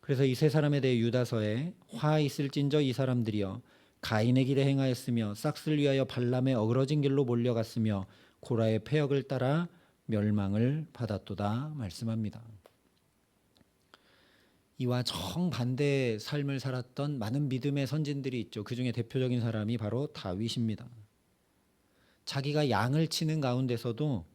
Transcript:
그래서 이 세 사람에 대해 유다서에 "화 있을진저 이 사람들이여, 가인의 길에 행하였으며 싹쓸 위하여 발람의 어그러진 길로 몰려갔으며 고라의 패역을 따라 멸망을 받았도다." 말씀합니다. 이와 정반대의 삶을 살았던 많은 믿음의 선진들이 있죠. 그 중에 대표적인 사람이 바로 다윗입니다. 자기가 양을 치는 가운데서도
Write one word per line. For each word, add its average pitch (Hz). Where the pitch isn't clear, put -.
그래서 139
이 131
세 156
사람에 147
대해 127
유다서에 117
"화 156
있을진저 143
이 131
사람들이여, 113
가인의 123
길에 135
행하였으며 127
싹쓸 151
위하여 135
발람의 127
어그러진 131
길로 139
몰려갔으며 113
고라의 110
패역을 143
따라 139
멸망을 107
받았도다." 107
말씀합니다. 113
이와 123
정반대의 127
삶을 139
살았던 139
많은 127
믿음의 139
선진들이 139
있죠. 104
그 127
중에 123
대표적인 123
사람이 110
바로 110
다윗입니다. 110
자기가 143
양을 127
치는 156
가운데서도 123